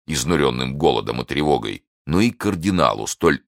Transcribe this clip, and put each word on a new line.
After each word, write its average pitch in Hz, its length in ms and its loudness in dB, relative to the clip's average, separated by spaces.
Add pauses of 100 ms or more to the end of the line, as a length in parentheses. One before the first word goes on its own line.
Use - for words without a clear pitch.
изнуренным 69 720 0
голодом 60 440 0
и - 20 -4
тревогой, 64 600 -2 (220)
но 82 140 0
и 117 100 4
кардиналу, 82 760 0
столь 78 400 0